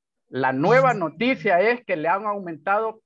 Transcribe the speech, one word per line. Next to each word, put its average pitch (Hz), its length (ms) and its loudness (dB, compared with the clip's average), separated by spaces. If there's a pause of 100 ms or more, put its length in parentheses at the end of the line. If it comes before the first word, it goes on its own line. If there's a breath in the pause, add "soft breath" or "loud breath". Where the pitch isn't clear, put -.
(280)
La 131 260 -2
nueva 233 400 4
noticia 180 640 0
es 240 240 0
que 185 120 -4
le 156 120 -4
han 202 160 -2
aumentado 202 800 -6